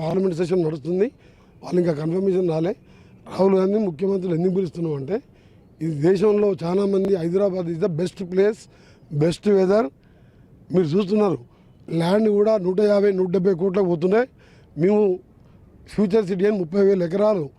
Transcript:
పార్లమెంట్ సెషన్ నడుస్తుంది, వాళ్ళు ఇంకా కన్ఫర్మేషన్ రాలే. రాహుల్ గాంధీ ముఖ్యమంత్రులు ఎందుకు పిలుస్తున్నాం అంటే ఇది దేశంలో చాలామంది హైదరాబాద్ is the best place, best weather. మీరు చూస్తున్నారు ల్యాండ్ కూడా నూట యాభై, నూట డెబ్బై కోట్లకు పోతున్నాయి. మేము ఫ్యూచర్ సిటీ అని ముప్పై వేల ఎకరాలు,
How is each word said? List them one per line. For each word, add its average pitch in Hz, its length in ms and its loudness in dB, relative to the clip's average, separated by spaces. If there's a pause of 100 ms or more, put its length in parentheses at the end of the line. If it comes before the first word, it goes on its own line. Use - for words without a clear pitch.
పార్లమెంట్ 185 380 -2
సెషన్ 180 260 0
నడుస్తుంది, 165 400 -2 (560)
వాళ్ళు 180 200 -2
ఇంకా 170 200 0
కన్ఫర్మేషన్ 185 520 0
రాలే. 165 180 -2 (600)
రాహుల్ 190 260 2
గాంధీ 196 200 0 (100)
ముఖ్యమంత్రులు 185 500 -2
ఎందుకు 180 200 0
పిలుస్తున్నాం 165 420 -4
అంటే 147 160 -4 (640)
ఇది 160 120 -4 (140)
దేశంలో 208 400 2 (160)
చాలామంది 196 480 0 (100)
హైదరాబాద్ 185 520 -2
is 160 120 -8
the 180 140 -4
best 180 180 -6 (140)
place, 196 300 0 (600)
best 170 200 -2 (140)
weather. 196 260 4 (880)
మీరు 175 200 2
చూస్తున్నారు 196 440 0 (600)
ల్యాండ్ 208 280 2 (100)
కూడా 208 140 2 (140)
నూట 185 140 0 (120)
యాభై, 202 260 4
నూట 185 180 -2
డెబ్బై 190 260 0
కోట్లకు 190 300 0
పోతున్నాయి. 185 340 0 (560)
మేము 208 180 4 (920)
ఫ్యూచర్ 208 360 0
సిటీ 190 200 -2
అని 214 140 0
ముప్పై 180 260 -2
వేల 196 200 2
ఎకరాలు, 196 360 0 (140)